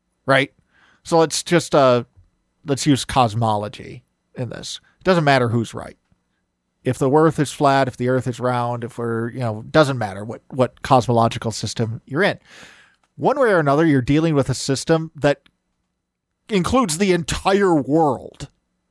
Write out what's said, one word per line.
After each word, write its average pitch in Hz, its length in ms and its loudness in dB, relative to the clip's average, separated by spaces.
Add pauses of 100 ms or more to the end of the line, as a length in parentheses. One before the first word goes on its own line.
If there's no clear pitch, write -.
(260)
right? 135 280 0 (500)
So 170 140 0
let's 160 260 0
just, 170 320 0
uh, 123 300 4 (600)
let's 139 200 -4
use 139 180 2
cosmology 110 1000 -2 (320)
in 120 140 -10
this. - 300 -14 (200)
It - 40 -20
doesn't 170 200 2
matter 131 260 4
who's 113 240 -2
right. - 240 -14 (880)
If 127 140 -2
the 135 140 0
earth 156 280 4
is 139 120 -2
flat, 135 360 2
if - 100 -8
the 123 120 -2
earth 131 180 0
is 120 120 -6
round, 120 440 -4
if 113 140 -12
we're, 117 340 -4
you 127 80 -12
know, 113 300 -6
doesn't 143 280 2
matter 101 260 -6
what, 113 260 -12
what - 320 -2
cosmological 117 720 2
system 113 540 -6
you're 151 180 -2
in. 165 160 0 (800)
One 262 220 0
way 247 100 4
or 185 100 4
another, 147 260 2
you're 139 160 4
dealing 156 320 2
with 135 160 2
a 127 60 -2
system 160 600 -2
that 143 260 0 (1080)
includes 196 480 0
the 196 140 2
entire 180 640 0
world, 139 720 -2 (440)